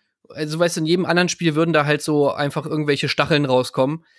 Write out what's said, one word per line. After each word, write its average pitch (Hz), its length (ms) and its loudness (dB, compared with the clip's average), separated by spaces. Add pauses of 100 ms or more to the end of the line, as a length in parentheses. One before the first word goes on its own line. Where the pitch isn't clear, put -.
(300)
also 156 280 -8
weißt 170 200 0
du, 170 40 -4
in 160 40 -2
jedem 175 200 2
anderen 175 220 2
Spiel 165 280 -2
würden 165 180 2
da 151 120 4
halt 147 160 0
so 147 300 2
einfach 143 340 -4
irgendwelche 151 440 -2
Stacheln 147 340 0
rauskommen. 131 640 0 (140)